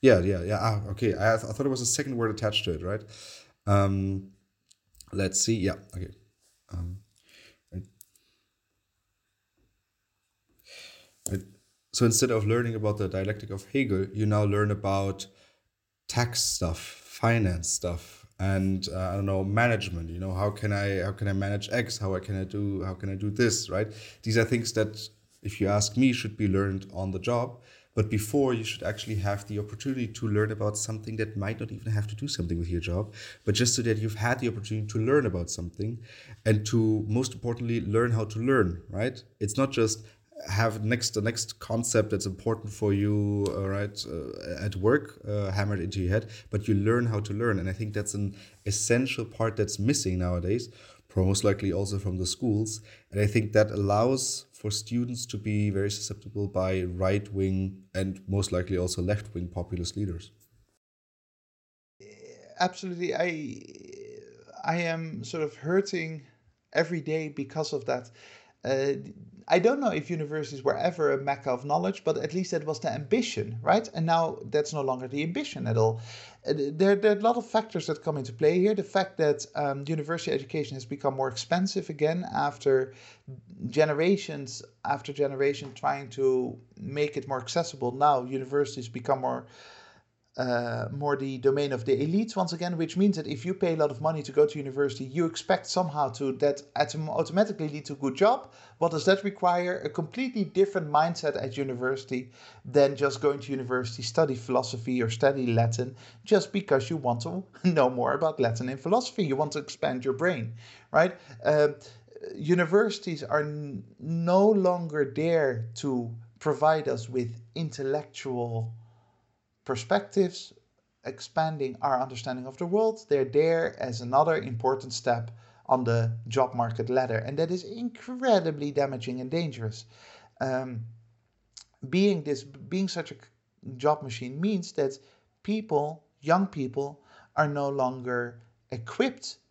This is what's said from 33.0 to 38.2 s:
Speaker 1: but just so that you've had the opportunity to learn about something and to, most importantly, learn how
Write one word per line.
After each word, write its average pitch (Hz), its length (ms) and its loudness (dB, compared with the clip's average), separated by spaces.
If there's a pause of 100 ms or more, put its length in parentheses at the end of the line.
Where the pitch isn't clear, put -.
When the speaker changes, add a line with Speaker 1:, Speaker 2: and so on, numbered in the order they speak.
Speaker 1:
but 104 100 2
just 117 200 4
so - 80 0
that 113 140 2
you've 107 200 -2
had 120 220 0
the 120 100 0
opportunity 107 380 -4
to 107 120 -2
learn 127 260 4
about 90 260 -2
something 107 480 -6 (460)
and 107 220 4
to, 110 420 2
most 123 240 0
importantly, 117 480 -2
learn 117 320 2
how 110 140 0